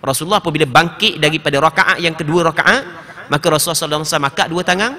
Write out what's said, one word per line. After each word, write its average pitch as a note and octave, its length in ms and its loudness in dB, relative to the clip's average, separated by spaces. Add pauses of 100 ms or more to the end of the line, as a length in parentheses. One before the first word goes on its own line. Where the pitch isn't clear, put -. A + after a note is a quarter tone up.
Rasulullah E3+ 400 0
apabila D#3 240 0
bangkit D#3+ 560 2
daripada D3+ 400 0
rakaat E3 400 2
yang E3 160 0
kedua E3 320 2
rakaat, E3+ 320 2 (480)
maka D3 160 0
Rasulullah D#3+ 320 0
sallallahu D3+ 240 -2
alaihi D3+ 80 -6
wasallam C#3+ 200 0
angkat F3 200 -2
dua E3+ 160 -2
tangan G3 340 0